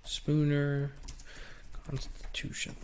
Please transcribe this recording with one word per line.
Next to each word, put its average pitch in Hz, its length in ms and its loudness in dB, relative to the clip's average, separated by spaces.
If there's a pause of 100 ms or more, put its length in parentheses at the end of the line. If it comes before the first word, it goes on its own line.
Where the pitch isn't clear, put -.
Spooner, 143 880 4 (960)
Constitution. - 960 -4